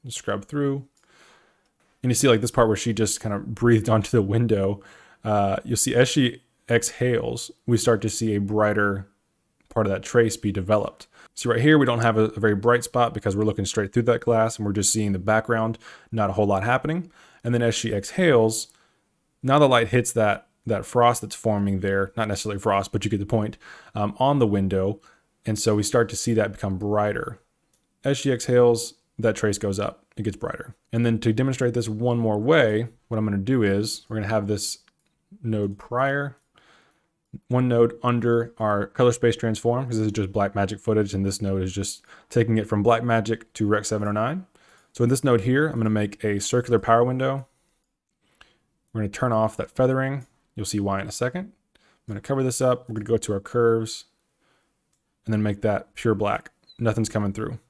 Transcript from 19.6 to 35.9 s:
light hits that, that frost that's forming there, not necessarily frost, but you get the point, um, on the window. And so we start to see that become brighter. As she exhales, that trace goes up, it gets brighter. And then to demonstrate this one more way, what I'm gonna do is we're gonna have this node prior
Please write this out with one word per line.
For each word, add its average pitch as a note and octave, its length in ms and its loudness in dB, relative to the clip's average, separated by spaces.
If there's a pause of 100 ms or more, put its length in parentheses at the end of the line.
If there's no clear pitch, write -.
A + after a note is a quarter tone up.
light A#2 200 4
hits B2 240 2
that, G#2+ 340 0 (180)
that A2 220 -2
frost A#2+ 360 2
that's G#2 120 -10
forming G2+ 460 0
there, G2 360 -2
not A2 120 -2
necessarily G2+ 320 -4
frost, G2 320 0
but G#2 120 -4
you G#2 60 -2
get G#2 80 -2
the G2+ 80 -4
point, A2 300 -2 (400)
um, G2+ 220 -2
on C#3 200 2
the A#2+ 80 4
window. G2 540 0 (440)
And G#2 140 -2
so A2 160 2
we G#2 80 2
start A#2 280 2
to A2 60 -8
see A#2 180 -2
that G2+ 180 0
become F#2+ 260 -6
brighter. G#2 640 -2 (640)
As C#3 120 0
she C#3 140 -2
exhales, A#2+ 640 4 (240)
that A2 160 2
trace G2+ 240 -2
goes G2+ 220 -4
up, - 240 -6 (120)
it G#2+ 60 -8
gets G2+ 140 -4
brighter. - 400 -10 (160)
And A#2 120 0
then A#2 160 2
to A2+ 120 2
demonstrate B2+ 420 0
this A#2 140 -2
one A#2+ 300 -2
more A2 200 0
way, A#2 500 2 (200)
what A2+ 80 -4
I'm A2 80 0
gonna G2+ 140 -2
do A2+ 260 0
is G2+ 440 -2
we're A2 80 -8
gonna G#2 120 -4
have G#2+ 180 -2
this G2+ 320 -4 (640)
node G#2 360 -2
prior C#3 580 -4 (1120)